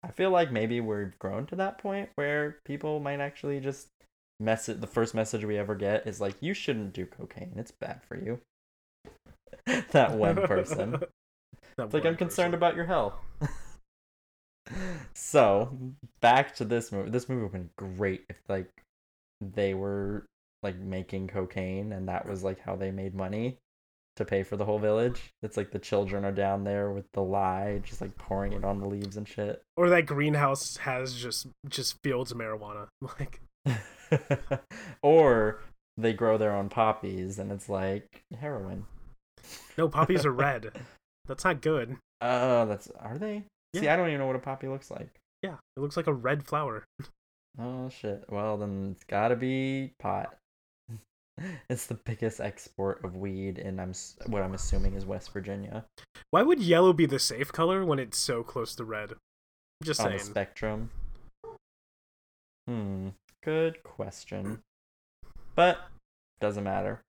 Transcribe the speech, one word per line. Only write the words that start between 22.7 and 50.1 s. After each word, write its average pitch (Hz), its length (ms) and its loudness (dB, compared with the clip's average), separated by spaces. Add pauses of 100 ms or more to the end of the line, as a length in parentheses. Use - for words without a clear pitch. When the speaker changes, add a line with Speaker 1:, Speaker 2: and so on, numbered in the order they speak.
Speaker 1:
they 95 140 -4
made 95 240 -6
money 104 420 -4 (600)
to 107 100 -2
pay 98 160 2
for 101 160 -4
the 101 80 0
whole 107 120 2
village. 110 440 2 (200)
It's 110 140 -6
like 101 140 -2
the 104 80 -6
children 98 480 0
are 98 60 0
down 98 320 2
there 101 260 0
with 98 240 -6
the 101 80 0
lye, 98 600 0
just, - 200 -6
like, 98 160 -8
pouring 98 340 -2
it 202 100 0
on 202 160 2
the 98 80 -2
leaves 101 300 -4
and 107 100 -6
shit. 104 360 -4 (160)
Speaker 2:
Or 175 100 6
that 175 160 8
greenhouse 147 720 2
has 127 360 -4
just, 120 320 -6 (200)
just 131 380 -4
fields 127 260 0
of 120 60 -8
marijuana. 104 580 -8
<laughs> - 60 -18 (180)
Like - 220 -8 (240)
Speaker 1:
<laughs> - 960 0 (420)
Or 131 600 8 (340)
they 113 160 4
grow 110 240 4
their 107 180 4
own 101 140 0
poppies 98 720 0
and 101 140 -6
it's 101 180 -8
like 95 500 -2 (180)
heroin. 104 460 -6 (920)
Speaker 2:
No, 160 100 4
poppies 156 380 4
are 139 60 4
Speaker 1:
<laughs> 123 140 2
Speaker 2:
red. 117 260 -2 (540)
That's - 180 -8
not 165 180 2
good. 139 340 0 (240)
Speaker 1:
Oh, 123 460 4
that's, 104 240 -4 (100)
are 113 160 -8
they? 208 280 -6 (320)
See, 185 80 0
Speaker 2:
Yeah. 147 80 6
Speaker 1:
I 165 40 6
don't 175 120 4
even 147 120 0
know 135 60 0
what 131 80 0
a 131 40 0
poppy 135 280 -6
looks 135 240 -8
like. - 200 -10 (320)
Speaker 2:
Yeah, 175 140 -6 (200)
it 131 40 -6
looks 143 180 -4
like 160 80 0
a 156 80 4
red 135 320 0
flower. 139 380 -2 (160)
<laughs> - 40 -10 (560)
Speaker 1:
Oh, 127 280 -6
shit. 101 400 -6
Well, 104 280 -2
then 98 380 -4
it's - 100 -20
gotta 107 300 2
be 131 640 -2
pot. 98 380 -4 (520)